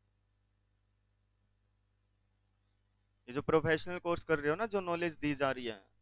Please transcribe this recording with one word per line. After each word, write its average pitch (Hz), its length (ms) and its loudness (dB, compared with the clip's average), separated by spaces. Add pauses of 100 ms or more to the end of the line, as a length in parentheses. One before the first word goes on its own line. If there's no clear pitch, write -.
(3250)
ये 123 40 -10
जो 143 100 -2
professional 160 560 2
course 170 260 -2
कर 156 140 2
रहे 147 120 0
हो 160 60 2
ना, 226 100 -2
जो 202 140 -2
knowledge 170 360 -2
दी 147 180 0
जा 135 160 2
रही 127 160 -4
है, 107 140 -6 (220)